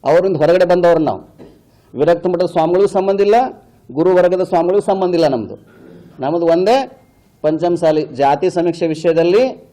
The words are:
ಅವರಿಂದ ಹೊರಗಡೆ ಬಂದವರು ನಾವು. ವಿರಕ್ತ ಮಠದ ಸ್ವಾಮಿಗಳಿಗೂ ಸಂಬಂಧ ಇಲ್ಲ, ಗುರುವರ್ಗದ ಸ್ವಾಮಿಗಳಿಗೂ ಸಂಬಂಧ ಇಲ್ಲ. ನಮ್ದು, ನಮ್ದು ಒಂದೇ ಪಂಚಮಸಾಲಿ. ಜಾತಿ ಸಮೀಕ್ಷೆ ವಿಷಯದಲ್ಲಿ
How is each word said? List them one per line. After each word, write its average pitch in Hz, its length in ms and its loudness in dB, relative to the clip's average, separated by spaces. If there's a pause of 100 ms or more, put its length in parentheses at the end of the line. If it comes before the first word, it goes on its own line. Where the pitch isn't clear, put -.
ಅವರಿಂದ 175 320 0
ಹೊರಗಡೆ 170 280 2
ಬಂದವರು 175 340 2
ನಾವು. 131 220 -2 (720)
ವಿರಕ್ತ 165 320 0
ಮಠದ 180 200 0
ಸ್ವಾಮಿಗಳಿಗೂ 175 400 0
ಸಂಬಂಧ 196 340 -2
ಇಲ್ಲ, 202 140 2 (580)
ಗುರುವರ್ಗದ 180 520 2
ಸ್ವಾಮಿಗಳಿಗೂ 180 360 0
ಸಂಬಂಧ 190 340 -2
ಇಲ್ಲ. 160 140 2
ನಮ್ದು, 107 280 -6 (640)
ನಮ್ದು 165 260 -2
ಒಂದೇ 190 320 2 (640)
ಪಂಚಮಸಾಲಿ. 160 640 0
ಜಾತಿ 139 440 -2
ಸಮೀಕ್ಷೆ 170 360 -4
ವಿಷಯದಲ್ಲಿ 165 580 0 (280)